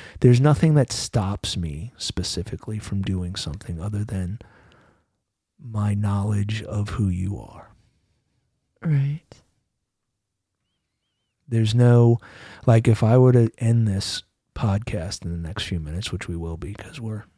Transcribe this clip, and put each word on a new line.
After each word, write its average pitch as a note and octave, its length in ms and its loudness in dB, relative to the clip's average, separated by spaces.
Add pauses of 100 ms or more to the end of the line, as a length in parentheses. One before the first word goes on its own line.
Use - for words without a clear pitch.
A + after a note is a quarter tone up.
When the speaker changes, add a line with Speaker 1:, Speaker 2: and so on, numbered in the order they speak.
(200)
Speaker 1:
there's B2 220 6
nothing D3+ 340 4
that C3+ 160 2
stops - 640 -4
me E2 420 -6
specifically - 800 -8
from G2+ 220 -4
doing F#2 340 -4
something - 440 -10
other G#2 240 -6
than F#2+ 360 -6 (1160)
my G#2 380 -4
knowledge G#2 680 -2
of G#2 260 -6
who G#2 180 -2
you F#2 320 -4
are. - 320 -20 (1120)
Speaker 2:
Right. D3 400 0 (2250)
Speaker 1:
There's A2+ 260 0
no, A#2+ 460 6 (480)
like, A2+ 200 6
if A2+ 140 4
I A2+ 160 6
were B2+ 140 8
to A#2 260 6
end A#2 300 2
this G2 340 -4 (320)
podcast G2+ 720 -4
in E2+ 60 -6
the E2+ 60 -6 (100)
next - 160 -10
few F2 160 -6
minutes, D#2 320 -8
which - 160 -8
we F2 80 -8
will E2 220 -8
be G2+ 160 -10
'cause - 260 -16
we're A2 240 -10 (140)